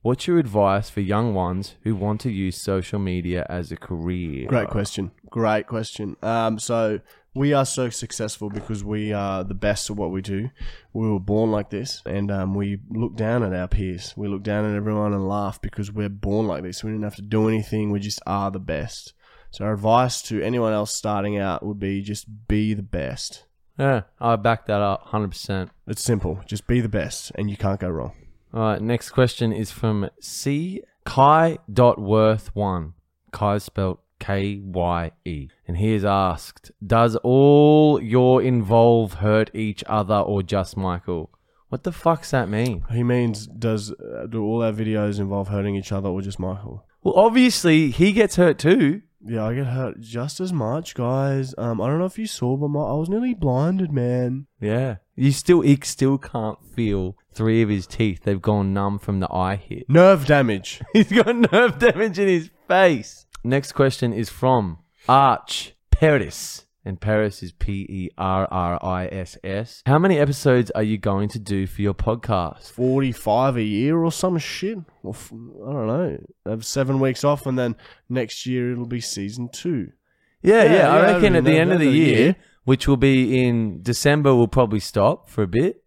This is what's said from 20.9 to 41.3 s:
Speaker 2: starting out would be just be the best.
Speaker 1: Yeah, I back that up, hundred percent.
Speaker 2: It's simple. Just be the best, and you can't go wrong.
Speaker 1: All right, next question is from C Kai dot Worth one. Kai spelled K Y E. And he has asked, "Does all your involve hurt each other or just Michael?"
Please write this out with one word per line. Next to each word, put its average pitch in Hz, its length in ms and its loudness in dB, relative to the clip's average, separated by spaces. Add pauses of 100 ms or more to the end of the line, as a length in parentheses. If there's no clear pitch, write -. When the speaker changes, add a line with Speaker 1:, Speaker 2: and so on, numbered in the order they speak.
Speaker 2:
starting 104 440 -4
out 98 280 -4
would 104 140 -8
be 98 220 -4
just 101 240 -10 (240)
be 107 240 0
the 104 100 -6
best. - 640 -10 (340)
Speaker 1:
Yeah, 135 220 0 (180)
I 117 180 0
back 113 280 -2
that 104 160 0
up, 98 260 -2
hundred 104 240 -4
percent. 95 400 -8 (160)
Speaker 2:
It's - 160 -8
simple. 98 420 -2
Just - 220 -10
be 123 140 2
the 113 80 -4
best, - 460 -6
and 104 140 -4
you 101 80 -6
can't 98 220 -2
go 92 100 -6
wrong. 76 220 -6 (420)
Speaker 1:
All 113 80 -4
right, 107 200 0
next 113 300 -4
question 120 420 0
is 101 180 -6
from 104 380 -2 (100)
C 160 640 -6 (220)
Kai 156 520 4 (140)
dot 120 280 4
Worth 107 560 2
one. 90 380 -4 (380)
Kai 104 280 -2
spelled 95 400 -6 (200)
K 98 440 -4
Y 87 480 -2 (140)
E. 73 240 -8 (180)
And 87 100 -6
he 107 160 2
has 101 120 0
asked, 95 680 -2 (140)
"Does 113 320 4
all 147 840 6
your 127 400 4
involve 117 760 4
hurt 107 380 2
each 107 340 -6
other 107 280 0
or 101 280 0
just 95 340 -4
Michael?" 87 520 -6 (400)